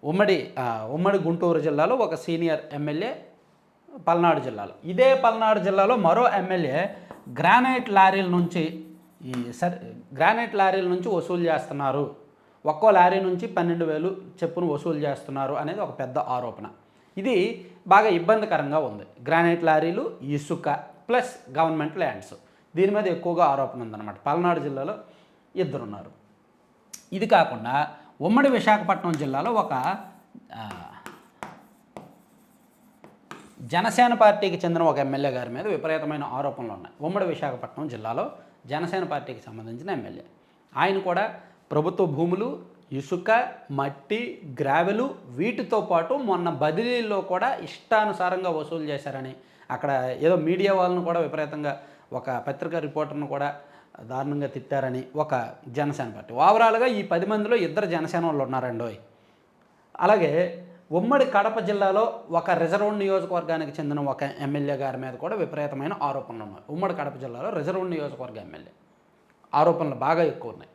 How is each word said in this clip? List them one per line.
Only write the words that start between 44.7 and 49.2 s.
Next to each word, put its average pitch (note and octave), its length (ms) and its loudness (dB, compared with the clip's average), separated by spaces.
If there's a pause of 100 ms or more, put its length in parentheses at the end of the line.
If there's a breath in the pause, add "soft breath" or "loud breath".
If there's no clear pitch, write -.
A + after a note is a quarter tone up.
వీటితో G3+ 540 -2
పాటు E3+ 340 0
మొన్న F#3+ 360 -2
బదిలీల్లో G3+ 720 -2
కూడా F#3 340 -2
ఇష్టానుసారంగా F#3 960 -2
వసూలు D#3 340 -4
చేశారని, C#3 500 -8 (360 soft breath)